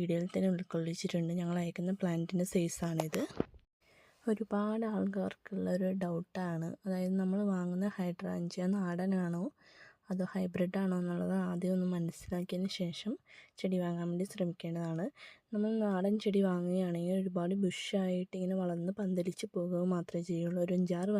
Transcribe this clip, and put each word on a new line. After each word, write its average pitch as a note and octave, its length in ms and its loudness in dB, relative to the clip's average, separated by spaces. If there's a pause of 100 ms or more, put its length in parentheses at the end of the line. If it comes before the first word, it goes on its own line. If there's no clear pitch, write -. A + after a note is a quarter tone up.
വീഡിയോയിൽ E3+ 360 0
തന്നെ F#3+ 200 4
ഉൾക്കൊള്ളിച്ചിട്ടുണ്ട്. E3+ 840 -2
ഞങ്ങൾ F3 220 0
അയക്കുന്ന F3 400 -2
പ്ലാന്റിൻ്റെ F3 520 2
സൈസാണിത്. E3+ 680 0 (1080)
ഒരുപാട് G#3+ 540 0 (100)
ആൾക്കാർക്കുള്ള F#3+ 720 -2 (100)
ഒരു F#3 120 2 (140)
ഡൗട്ടാണ്. E3+ 640 -2 (180)
അതായത് F#3 360 0
നമ്മൾ F#3+ 180 2 (140)
വാങ്ങുന്ന F3+ 340 0 (120)
ഹൈഡ്രാഞ്ചിയ F3+ 680 -2 (100)
നാടനാണോ F3+ 680 0 (720)
അതോ F#3 200 -2
ഹൈബ്രിഡ് F#3 500 0
ആണോ F#3 200 2
എന്നുള്ളത് F3+ 320 0 (140)
ആദ്യം F3+ 280 0
ഒന്ന് F3+ 180 2
മനസ്സിലാക്കിയതിന് F3+ 760 -2 (100)
ശേഷം F3 320 -2 (480)
ചെടി F#3 220 2
വാങ്ങാൻ E3+ 280 -2
വേണ്ടി F3 220 0
ശ്രമിക്കേണ്ടതാണ്. E3+ 760 -2 (460)
നമ്മൾ G#3+ 180 2 (140)
നാടൻ G3+ 300 4 (100)
ചെടി G3 240 4
വാങ്ങുകയാണെങ്കിൽ F3 760 2
ഒരുപാട് F3+ 400 0
ബുഷായിട്ട് F#3 760 0
ഇങ്ങനെ F#3 240 0
വളർന്ന് F3 380 -2
പന്തലിച്ച് F#3 540 -2
പോകുക F3 280 0 (120)
മാത്രമേ E3+ 360 -2
ചെയ്യുള്ളൂ. E3+ 360 0
ഒരു F#3 140 2
അഞ്ചാറ് F#3 400 2